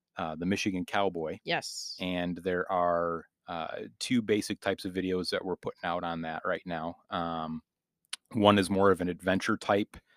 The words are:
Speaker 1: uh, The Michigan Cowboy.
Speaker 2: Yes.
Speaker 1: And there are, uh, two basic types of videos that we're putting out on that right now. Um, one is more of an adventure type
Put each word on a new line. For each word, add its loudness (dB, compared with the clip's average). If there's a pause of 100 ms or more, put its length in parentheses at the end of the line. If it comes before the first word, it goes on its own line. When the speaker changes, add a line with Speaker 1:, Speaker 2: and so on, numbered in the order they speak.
(160)
Speaker 1:
uh, -6
The -4
Michigan 0
Cowboy. -2
Speaker 2:
Yes. -6
Speaker 1:
And -2
there -2
are, 0 (220)
uh, -8 (180)
two 0
basic 0
types -2
of -8
videos -2
that -4
we're -4
putting -10
out -2
on -4
that -6
right -2
now. -6 (140)
Um, -4 (680)
one 8
is 2
more 8
of 4
an 0
adventure 0
type 0 (200)